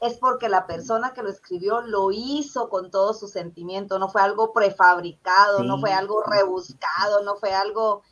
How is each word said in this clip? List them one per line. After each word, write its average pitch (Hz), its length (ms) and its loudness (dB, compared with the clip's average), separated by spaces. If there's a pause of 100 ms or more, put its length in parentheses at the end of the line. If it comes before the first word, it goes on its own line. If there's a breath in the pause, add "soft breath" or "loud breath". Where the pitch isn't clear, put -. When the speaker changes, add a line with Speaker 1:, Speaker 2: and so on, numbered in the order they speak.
Speaker 1:
es 233 140 -2
porque 254 320 0
la 185 180 2
persona 226 480 -4
que 240 100 -12
lo 202 60 -6
escribió 196 520 -4
lo 202 300 0
hizo 262 580 -4
con 185 200 -4
todo 196 240 2
su 214 140 -12
sentimiento, 185 720 -8
no 190 100 -2
fue 202 120 2
algo 196 320 2
prefabricado, 190 1120 4
no - 120 -2
Speaker 2:
Sí, - 60 -4
Speaker 1:
fue 202 120 0
algo 202 320 0
Speaker 2:
sí. - 60 -4
Speaker 1:
rebuscado, 190 920 0
no 202 120 -4
fue 202 180 -4
algo, 208 480 0 (100)